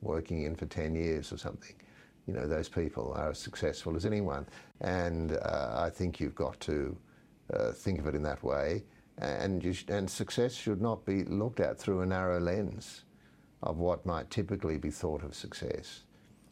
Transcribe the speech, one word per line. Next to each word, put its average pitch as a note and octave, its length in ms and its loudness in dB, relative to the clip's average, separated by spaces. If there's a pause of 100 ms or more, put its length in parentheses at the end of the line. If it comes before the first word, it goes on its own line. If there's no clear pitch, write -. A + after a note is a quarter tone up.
working D#2+ 420 0
in D#2 140 -2
for D#2+ 100 -6
ten D#2+ 280 -2
years D#2+ 380 0
or - 60 -6
something, - 360 -8 (520)
you F#2+ 80 -2
know, B1+ 120 0
those D#2+ 220 0
people C2 480 -2
are D2+ 140 0
as D2+ 80 -4
successful - 580 -2
as E2 80 0
anyone. G2 420 0 (340)
And, E2+ 520 2
uh, C#2+ 440 0
I E2+ 140 2
think F2+ 300 -2
you've C#2+ 140 -2
got - 260 -2
to, D2 360 0 (560)
uh, A1+ 200 2
think F#2 260 0
of C#2+ 80 0
it D#2 80 2
in D2 100 0
that D2 180 -2
way. C#2+ 420 2 (340)
And E2+ 460 0
you F2+ 80 2
sh-, - 160 -6
and G2 220 0
success A#2+ 420 0
should G#2 300 0
not A2+ 240 0
be G2 180 4
looked G#2 360 0
at C2+ 180 2
through F#2+ 220 2
a F#2 60 2
narrow F#2 340 4
lens F2+ 640 0 (580)
of D#2+ 160 0
what F2 260 2
might E2+ 260 0
typically F2 460 0
be D2+ 140 -2
thought D2+ 320 -2
of C#2+ 120 -8
success. - 680 -6 (500)